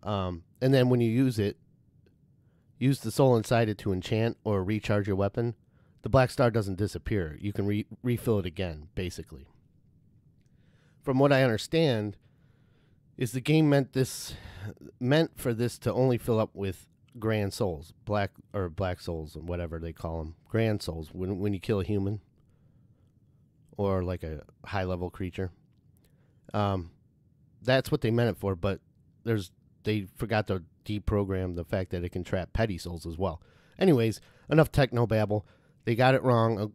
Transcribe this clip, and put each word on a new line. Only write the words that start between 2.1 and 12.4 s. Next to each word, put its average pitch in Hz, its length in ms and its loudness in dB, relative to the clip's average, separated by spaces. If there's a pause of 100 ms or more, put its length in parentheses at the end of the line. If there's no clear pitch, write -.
use 131 220 2
the 110 100 -6
soul 131 260 6
inside 113 320 2
it 104 100 -4
to 101 140 -2
enchant 110 520 -2
or 101 180 0
recharge 104 460 0
your 98 80 0
weapon, 113 380 -2 (480)
the 113 60 -8
black 127 220 4
star 123 220 4
doesn't 101 260 0
disappear. 95 640 -4
You 101 120 -4
can 101 140 -2
re-, 104 200 -2 (160)
refill 117 360 0
it 92 80 -2
again, 82 480 -8
basically. 80 540 -10 (1500)
From 131 160 0
what 139 140 8
I 135 100 6
understand, 117 760 2 (1000)